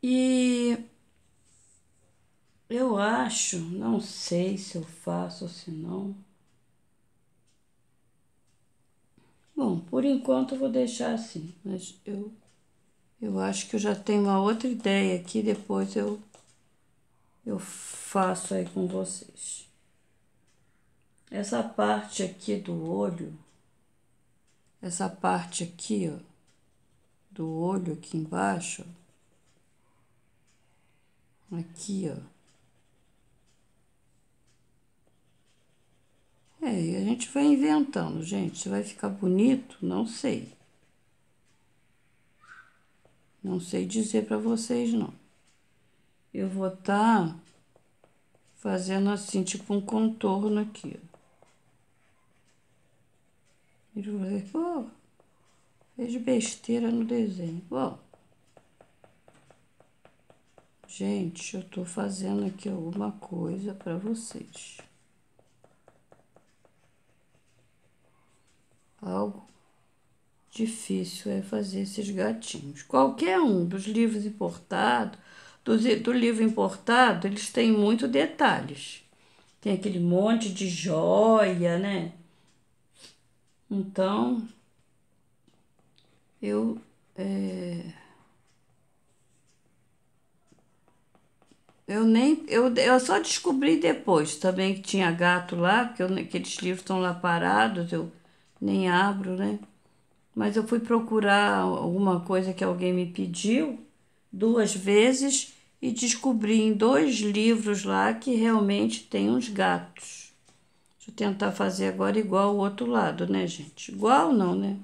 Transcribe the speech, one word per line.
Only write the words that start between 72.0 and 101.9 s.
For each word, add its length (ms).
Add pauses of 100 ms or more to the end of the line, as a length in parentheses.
gatinhos. 760
Qualquer 560
um 260
dos 200
livros 400
importados, 920 (460)
do, 140 (220)
do 120
livro 320
importado, 840
eles 240
têm 200
muito 360
detalhes. 960 (580)
Tem 120
aquele 260
monte 540
de 140
joia, 1080
né? 360 (1600)
Então, 800 (1900)
eu, 380 (380)
é... 640 (4000)
eu 180
nem, 420
eu, 260
eu 260
só 200
descobri 600
depois 580
também 380
que 60
tinha 300
gato 440
lá, 300
porque 160
eu, 60 (100)
aqueles 420
livros 220
estão 180
lá 140
parados, 800
eu 200 (500)
nem 280
abro, 460
né? 240 (760)
Mas 200
eu 120
fui 120
procurar 800
alguma 640